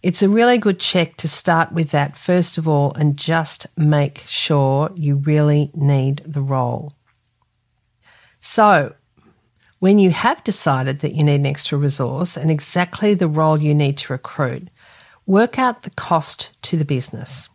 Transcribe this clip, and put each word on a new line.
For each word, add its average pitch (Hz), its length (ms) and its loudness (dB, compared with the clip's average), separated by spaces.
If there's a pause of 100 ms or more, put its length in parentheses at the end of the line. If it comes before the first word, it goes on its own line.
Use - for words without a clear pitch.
It's 185 200 0
a 196 60 4
really 233 300 4
good 208 200 0
check - 380 -2
to - 120 -6
start - 440 0
with 165 200 -2
that 143 260 -2
first 180 400 0
of 156 100 -2
all 143 240 2
and 147 240 0
just 160 580 -2
make 147 520 2
sure 139 680 0
you 147 220 -2
really 147 580 2
need 139 520 0
the 143 160 -6
role. 135 500 -4 (1500)
So, 196 540 2 (840)
when 196 200 4
you 190 120 6
have 254 340 -2
decided 135 540 -2
that 143 160 -6
you 151 100 2
need 147 120 4
an 143 100 0
extra 143 320 -4
resource 139 580 -2
and 156 140 0
exactly 180 640 0
the 175 140 0
role 156 300 2
you 147 160 2
need 143 220 2
to - 160 -8
recruit, 131 560 -6 (560)
work 214 340 2
out 247 260 -2
the - 60 -12
cost - 600 -4 (140)
to - 120 -2
the 156 80 0
business. 127 720 -6